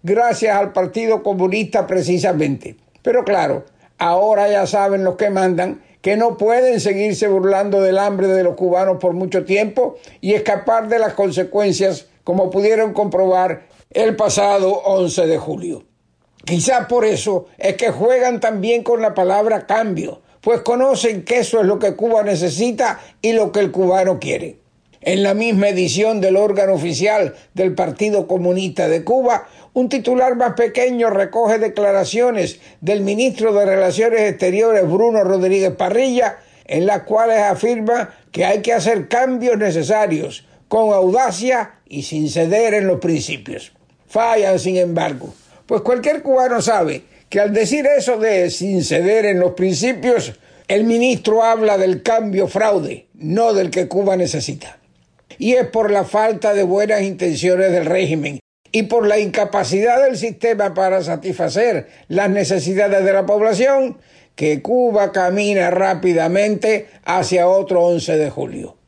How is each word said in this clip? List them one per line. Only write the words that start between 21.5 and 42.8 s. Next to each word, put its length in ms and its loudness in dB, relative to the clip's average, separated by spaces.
es 60 2
lo 120 2
que 180 0
Cuba 280 2
necesita 800 -2
y 120 0
lo 180 2
que 80 0
el 120 0
cubano 460 2
quiere. 420 -8
En 220 0
la 100 2
misma 360 2
edición 520 0
del 160 2
órgano 360 2
oficial 640 -2
del 220 0
Partido 520 -2
Comunista 600 -2
de 160 0
Cuba, 440 0
un 160 0
titular 460 0
más 180 -2
pequeño 560 0
recoge 500 0
declaraciones 1000 0
del 220 -2
ministro 520 0
de 120 2
Relaciones 560 2
Exteriores, 680 2
Bruno 340 2
Rodríguez 480 2
Parrilla, 640 0
en 200 -2
las 180 0
cuales 360 2
afirma 720 0
que 140 -2
hay 160 0
que 120 0
hacer 340 0
cambios 500 0
necesarios, 880 -2
con 260 2
audacia 840 0
y 180 -12
sin 260 -4
ceder 440 2
en 140 0